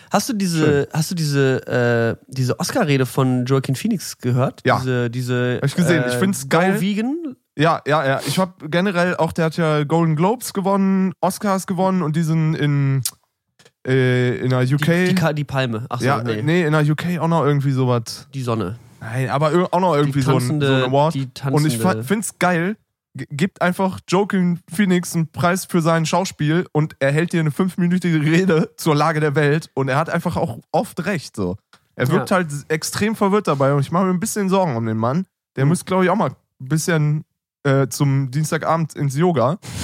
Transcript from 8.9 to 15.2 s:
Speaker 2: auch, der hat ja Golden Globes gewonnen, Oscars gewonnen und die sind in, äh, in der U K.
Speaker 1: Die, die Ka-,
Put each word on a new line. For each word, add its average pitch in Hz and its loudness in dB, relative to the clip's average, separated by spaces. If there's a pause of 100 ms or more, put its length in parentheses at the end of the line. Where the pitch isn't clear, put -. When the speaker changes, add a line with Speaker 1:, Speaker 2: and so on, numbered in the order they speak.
Speaker 2:
auch, 160 0
der 165 0
hat 156 -4
ja 151 2
Golden 160 2
Globes 202 0
gewonnen, 190 2
Oscars 190 -2
gewonnen 185 0
und 147 -2
die 170 2
sind 160 2
in, 139 0 (840)
äh, 127 2
in 127 -2
der 127 2
U 127 2
K. 170 2
Speaker 1:
Die, 180 2
die 185 2
Ka-, 170 2